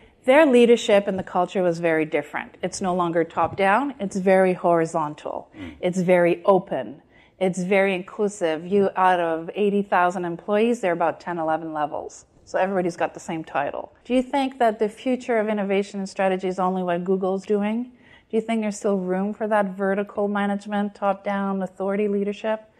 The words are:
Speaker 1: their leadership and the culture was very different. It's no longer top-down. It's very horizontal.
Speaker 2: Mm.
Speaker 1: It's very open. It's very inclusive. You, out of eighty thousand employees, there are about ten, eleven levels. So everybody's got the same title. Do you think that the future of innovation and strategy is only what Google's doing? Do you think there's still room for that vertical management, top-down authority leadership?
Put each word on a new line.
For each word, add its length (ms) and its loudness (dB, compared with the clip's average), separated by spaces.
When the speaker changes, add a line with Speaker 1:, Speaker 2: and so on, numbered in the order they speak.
Speaker 1:
their 200 8
leadership 600 6
and 100 -2
the 60 -4
culture 400 0
was 160 2
very 260 2
different. 560 -6
It's 200 -6
no 120 -2
longer 300 2
top-down. 760 0
It's 180 -6
very 360 4
horizontal. 1040 -2
Speaker 2:
Mm. 240 -14
Speaker 1:
It's 200 -2
very 440 4
open. 560 0
It's 240 -2
very 320 2
inclusive. 720 -4
You, 280 2
out 240 4
of 360 -2
eighty 260 0
thousand 440 0
employees, 540 -2
there 120 0
are 20 2
about 260 -2
ten, 200 -8
eleven 340 -4
levels. 520 -6
So 140 -4
everybody's 380 -2
got 180 -4
the 40 -16
same 240 -8
title. 600 -6
Do 100 -6
you 80 2
think 380 -4
that 180 2
the 120 0
future 500 -2
of 80 -2
innovation 520 -2
and 80 -6
strategy 400 -2
is 120 -4
only 240 0
what 200 -2
Google's 400 -2
doing? 500 -2
Do 80 -2
you 40 0
think 200 -2
there's 160 -4
still 200 0
room 360 -2
for 140 -6
that 240 0
vertical 560 -2
management, 680 -2
top-down 680 -2
authority 440 -2
leadership? 540 -2